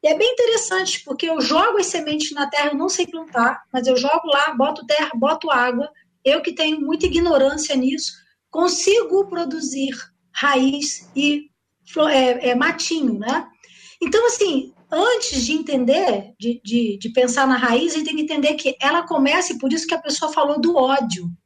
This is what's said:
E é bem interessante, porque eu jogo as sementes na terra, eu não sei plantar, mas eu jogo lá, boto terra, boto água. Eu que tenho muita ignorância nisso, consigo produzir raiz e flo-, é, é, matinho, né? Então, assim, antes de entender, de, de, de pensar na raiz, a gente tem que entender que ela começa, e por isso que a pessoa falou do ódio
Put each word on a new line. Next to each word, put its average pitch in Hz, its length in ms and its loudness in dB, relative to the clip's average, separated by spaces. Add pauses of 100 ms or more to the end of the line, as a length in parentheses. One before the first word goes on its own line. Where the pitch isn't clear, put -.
E 302 60 4
é 311 80 4
bem 466 160 2
interessante, 453 720 0
porque 294 220 -6
eu 320 140 -2
jogo 381 380 2
as 370 80 2
sementes 302 460 -4
na 285 140 -2
terra, 294 220 0
eu 285 100 -2
não 359 100 -2
sei 359 180 -2
plantar, 262 560 -2 (100)
mas 254 140 -2
eu 254 100 4
jogo 302 300 0
lá, 302 280 2
boto 294 320 0
terra, 302 280 0
boto 302 360 0
água. 247 400 0 (320)
Eu 302 200 2
que 349 100 -4
tenho 311 280 0
muita 320 260 -2
ignorância 302 680 2
nisso, 262 380 0 (380)
consigo 381 800 2
produzir 269 680 -4 (360)
raiz 277 840 0
e 294 340 -2 (380)
flo-, 311 200 2
é, 254 420 2
é, 247 40 2
matinho, 285 640 -2
né? 226 280 -4 (560)
Então, 453 240 2
assim, 381 460 0 (180)
antes 349 560 0
de 262 60 -2
entender, 277 880 0
de, 233 260 -4
de, 214 340 -2
de 233 120 -10
pensar 247 360 2
na 262 100 2
raiz, 254 360 2
a 320 40 -4
gente 302 100 -4
tem 311 100 -6
que 302 60 -2
entender 302 320 0
que - 260 -4
ela 320 260 0
começa, 311 460 0
e - 60 -8
por 269 140 0
isso 320 140 -2
que 330 80 -2
a 330 80 -4
pessoa 302 300 -4
falou 294 280 0
do 339 160 2
ódio 247 540 0 (160)